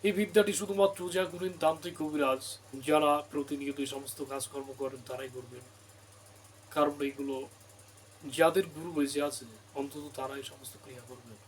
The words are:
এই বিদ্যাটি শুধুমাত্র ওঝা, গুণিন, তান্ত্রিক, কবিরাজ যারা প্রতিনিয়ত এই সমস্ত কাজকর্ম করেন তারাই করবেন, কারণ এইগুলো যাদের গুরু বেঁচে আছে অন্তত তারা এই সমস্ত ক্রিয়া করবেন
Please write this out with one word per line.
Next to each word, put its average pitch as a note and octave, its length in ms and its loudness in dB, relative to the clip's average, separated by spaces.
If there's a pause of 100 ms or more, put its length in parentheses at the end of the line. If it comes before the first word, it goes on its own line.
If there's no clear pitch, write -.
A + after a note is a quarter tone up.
এই G3+ 80 6
বিদ্যাটি G3+ 480 6
শুধুমাত্র G3 440 4
ওঝা, F3+ 200 0
গুণিন, F3 380 -4
তান্ত্রিক, D#3+ 360 2
কবিরাজ D3 440 0 (460)
যারা D3+ 240 6 (180)
প্রতিনিয়ত C#3 540 -4
এই B2+ 100 -6
সমস্ত C#3 240 -10 (120)
কাজকর্ম C3+ 380 -6 (120)
করেন C3+ 280 -4
তারাই C3 280 -8
করবেন, B2 280 -14 (1080)
কারণ D3 260 4
এইগুলো C#3 360 -4 (880)
যাদের E3 400 4
গুরু D#3+ 260 -10
বেঁচে C#3+ 300 2
আছে C#3 220 -4 (300)
অন্তত C#3+ 400 -6
তারা C3+ 220 -6
এই C#3 60 -8
সমস্ত - 400 -14
ক্রিয়া B2+ 260 -16
করবেন A#2+ 280 -16 (120)